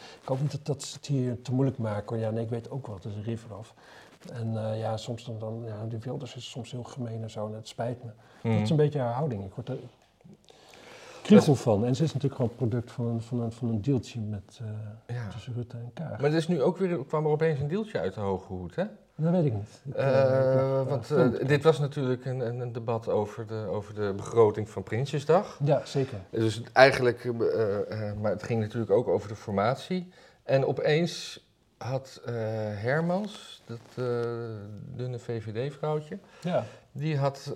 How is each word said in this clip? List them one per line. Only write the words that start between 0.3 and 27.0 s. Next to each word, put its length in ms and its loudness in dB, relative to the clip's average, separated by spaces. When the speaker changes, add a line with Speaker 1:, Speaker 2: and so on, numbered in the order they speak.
Speaker 1:
niet 120 0
dat, 140 -8
dat 160 -4
ze 140 -12
het 100 -16
hier 360 -2
te 100 -6
moeilijk 260 2
maken, 380 -4
hoor. 80 -2
Ja, 60 0
nee, 140 -2
ik 60 -6
weet 200 -6
ook 160 -8
wel, 100 -10
het 80 -16
is 100 -8
een 80 -8
river 320 -6
af. 200 -16
En, 380 -4
eh, 80 -4
ja, 180 -4
soms 280 -8
dan, 140 -10
dan, 280 -8
ja, 180 -8
die 140 -6
Wilders 380 -8
is 140 -14
soms 200 -12
heel 140 -10
gemeen 380 -8
en 80 -8
zo 160 -6
en 60 -8
het 160 -12
spijt 360 -6
me. 60 -10
Speaker 2:
Mm. 100 2
Speaker 1:
Dat 100 4
is 80 0
een 60 4
beetje 240 4
haar 140 0
houding. 300 -2
Ik 100 -12
word 140 -8
er 100 -6
kriegel 320 10
Speaker 2:
Dat 80 0
Speaker 1:
van. 220 6
En 120 4
ze 80 0
is 100 0
natuurlijk 260 -2
gewoon 180 0
het 100 0
product 240 -2
van 140 -4
een, 140 -2
van 200 -4
een, 120 -2
van 160 -4
een 140 0
dealtje 380 0
met, 400 -8
eh, 100 -8
Speaker 2:
Ja. 120 -6
Speaker 1:
tussen 260 -10
Rutte 220 -8
en 180 -10
Kaag. 260 -8
Speaker 2:
Maar 100 4
er 60 2
is 120 0
nu 140 2
ook 140 4
weer, 280 -2
kwam 200 -2
er 60 2
opeens 300 2
een 80 -2
dealtje 320 -4
uit 140 -2
de 60 -8
hoge 320 -2
hoed, 240 -8
hè? 80 0
Speaker 1:
Dat 160 2
weet 140 4
ik 100 2
niet. 300 -8
Ik, 100 -10
Speaker 2:
Eh, 140 2
Speaker 1:
eh, 0 -
ik 0 -
heb, 100 6
eh, 260 2
Speaker 2:
want, 180 -2
Speaker 1:
filmpjes. 340 4
Speaker 2:
eh, 80 0
dit 140 4
was 160 8
natuurlijk 460 -2
een, 160 -4
een, 200 -4
een 120 -6
debat 360 -4
over 380 -2
de, 240 -6
over 240 -6
de 220 -2
begroting 540 4
van 120 -6
Prinsjesdag. 840 0
Speaker 1:
Ja, 200 4
zeker. 340 -2
Speaker 2:
Dus 320 0
eigenlijk, 520 8